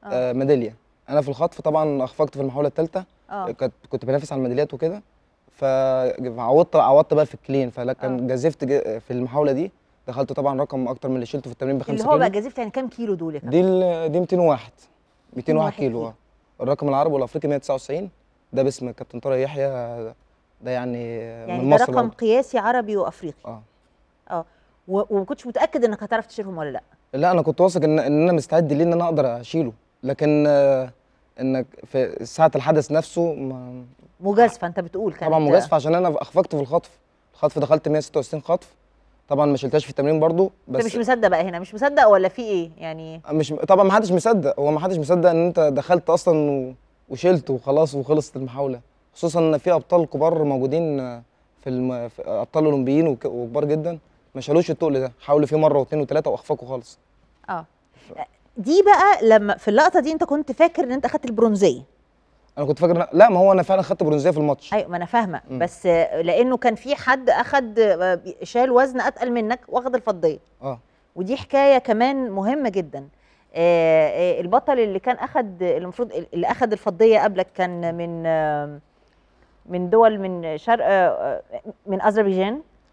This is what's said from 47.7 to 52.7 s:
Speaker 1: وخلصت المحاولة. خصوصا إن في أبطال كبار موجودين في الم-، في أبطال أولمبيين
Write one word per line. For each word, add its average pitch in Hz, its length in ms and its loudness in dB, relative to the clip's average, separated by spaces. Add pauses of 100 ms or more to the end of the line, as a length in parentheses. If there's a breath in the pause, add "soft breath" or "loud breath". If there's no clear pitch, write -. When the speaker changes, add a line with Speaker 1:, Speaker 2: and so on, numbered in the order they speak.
Speaker 1:
وخلصت 143 400 -2
المحاولة. 131 440 -8 (340)
خصوصا 170 260 -4
إن 160 180 2
في 180 160 0
أبطال 170 320 2
كبار 156 380 0
موجودين 143 540 -2 (680)
في - 60 -14
الم-، 127 380 -4
في - 200 -16
أبطال 113 380 -2
أولمبيين 143 420 2